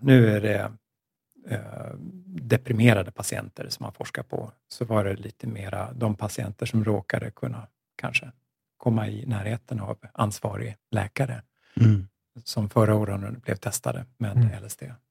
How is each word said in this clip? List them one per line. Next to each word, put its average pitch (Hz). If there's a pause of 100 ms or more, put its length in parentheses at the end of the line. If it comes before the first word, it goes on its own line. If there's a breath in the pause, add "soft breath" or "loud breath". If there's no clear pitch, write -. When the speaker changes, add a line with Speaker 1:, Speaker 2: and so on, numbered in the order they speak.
Speaker 1:
nu 120
är 104
det 104 (760)
eh, - (320)
deprimerade 113
patienter -
som -
man -
forskar -
på, - (160)
så -
var 110
det 98
lite 104
mera 98
de 117
patienter 101
som 110
råkade 107
kunna 117 (300)
kanske 127 (440)
komma 110
i 107
närheten 110
av 104 (160)
ansvarig 107 (140)
läkare 117 (380)
Speaker 2:
Mm. 107 (380)
Speaker 1:
som 104
förra 107
åren 101
blev -
testade - (120)
med 104
Speaker 3:
Mm. 117
Speaker 1:
L 98
S -
D. - (180)